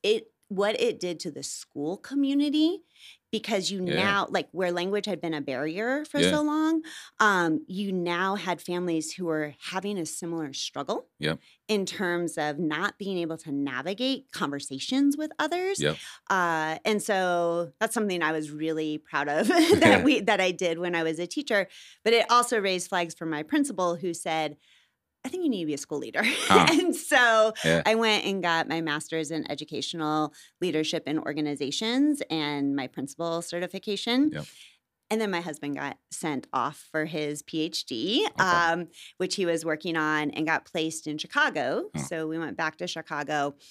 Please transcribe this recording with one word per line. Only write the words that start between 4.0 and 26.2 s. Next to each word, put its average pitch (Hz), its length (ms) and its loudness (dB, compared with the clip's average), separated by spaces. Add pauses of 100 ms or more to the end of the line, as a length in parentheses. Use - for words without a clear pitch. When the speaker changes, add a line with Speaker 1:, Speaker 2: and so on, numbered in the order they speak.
Speaker 1:
like, 170 220 -2
where 180 220 0
language 190 320 -2
had 180 160 -4
been 165 120 -2
a 151 60 -2
barrier 160 640 -2
for 294 160 -2
Speaker 2:
Yeah. 277 120 4
Speaker 1:
so 302 100 2
long, 311 420 2 (360)
um, 175 480 4
you 196 260 -4
now 180 420 0
had 180 260 -4
families 175 520 -2
who 185 120 -8
were 156 280 0 (180)
having 190 260 -2
a 165 80 -4
similar 165 460 -6
struggle - 560 -6 (120)
Speaker 2:
Yep. 78 200 -4 (300)
Speaker 1:
in 202 160 0
terms 175 520 -2
of 151 220 -2
not 165 380 -2
being 196 200 -4
able 165 200 -4
to 160 160 -10
navigate 151 800 -4
conversations 165 800 0
with 302 240 -4
others. 359 400 0
Speaker 2:
Yep. 151 180 0 (320)
Speaker 1:
Uh, 160 540 2
and 208 180 2
so 175 800 2
that's 220 140 -2
something 202 280 0
I 156 120 2
was 156 180 -4
really 156 460 -2
proud 147 320 -2
of 160 180 2
<laughs> - 0 -
Speaker 2:
<laughs> 339 320 6
Speaker 1:
that - 240 8
we, 262 160 6
that 202 220 2
I 185 100 2
did 170 280 -2
when 175 160 -2
I 165 80 0
was 160 160 0
a 175 80 -4
teacher. 196 400 -2 (360)
But 226 80 2
it 233 180 6
also 240 300 4
raised 190 300 0
flags 175 240 -2
for - 120 -8
my 151 180 -2
principal, 185 520 0
who 170 180 -4
said, 160 440 -2 (640)
"I 262 60 -8
think 370 140 -4
you 320 60 2
need 202 120 0
to 160 60 -4
be 151 80 -2
a - 20 -2
school 147 220 -6
leader." 113 240 -2